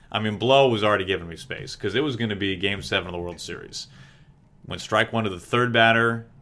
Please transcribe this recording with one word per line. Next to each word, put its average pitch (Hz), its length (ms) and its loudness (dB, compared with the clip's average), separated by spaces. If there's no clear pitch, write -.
I 107 80 -2
mean, 107 180 -2
Blow 135 300 6
was 110 160 2
already 101 220 2
giving 85 240 -4
me 82 80 -12
space, - 380 -12
'cause 101 200 -6
it 131 80 0
was 139 140 -4
gonna 107 180 -4
be 95 200 -2
Game 98 260 -4
Seven 92 260 -2
of 90 60 -10
the 87 60 -6
World 87 200 -8
Series. - 480 -12
Went 90 160 -10
strike 107 320 2
one 113 100 0
to 104 60 -2
the 90 100 -6
third 120 320 0
batter, 117 540 4